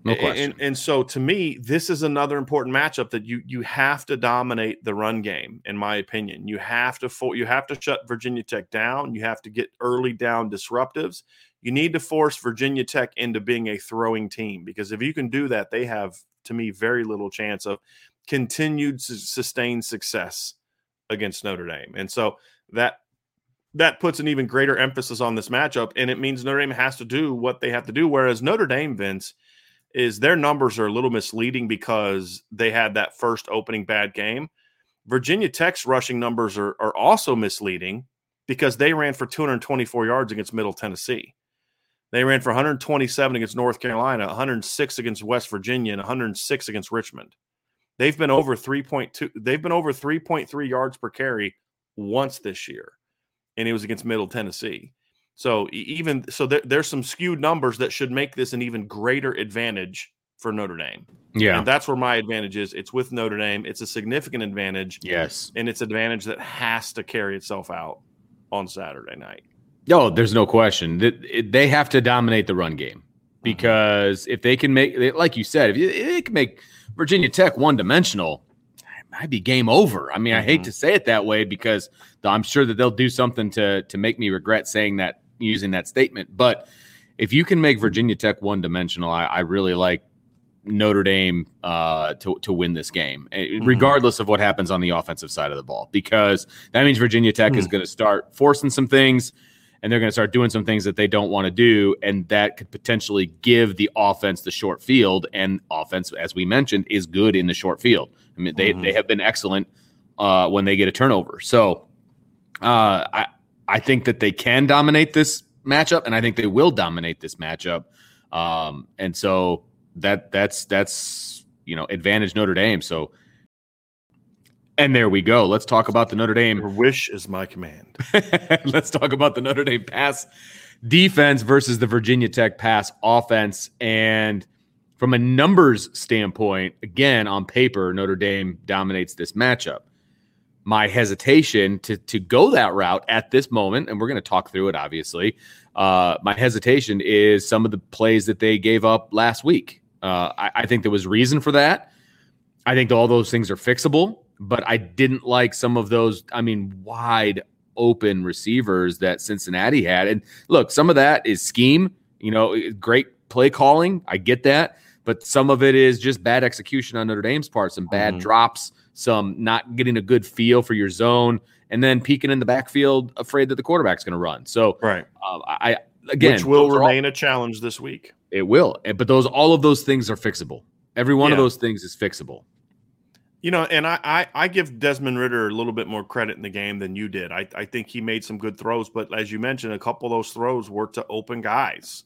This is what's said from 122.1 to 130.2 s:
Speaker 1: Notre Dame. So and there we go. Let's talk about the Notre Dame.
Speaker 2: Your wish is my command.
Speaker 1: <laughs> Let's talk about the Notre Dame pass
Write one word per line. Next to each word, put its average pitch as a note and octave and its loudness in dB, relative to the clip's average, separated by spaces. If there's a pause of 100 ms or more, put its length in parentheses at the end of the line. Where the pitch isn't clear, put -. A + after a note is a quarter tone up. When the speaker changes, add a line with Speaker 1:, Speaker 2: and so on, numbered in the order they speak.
Speaker 1:
Notre G2+ 2
Dame. F#2+ 2
So D#2+ -6 (1700)
and C#3+ 4
there A#2 6
we G2 4
go. A2 6
Let's G#2 2
talk A2+ 4
about A#2 2
the - -8
Notre A2 0
Dame. A2+ 4
Speaker 2:
Your G#2+ -8
wish A#2+ 2
is F#2+ -12
my F#2+ -6
command. - -18
Speaker 1:
<laughs> - 0
Let's D#3 0
talk D3 0
about D3 2
the B2 -4
Notre C3+ -2
Dame A#2+ -2
pass C3+ -4 (580)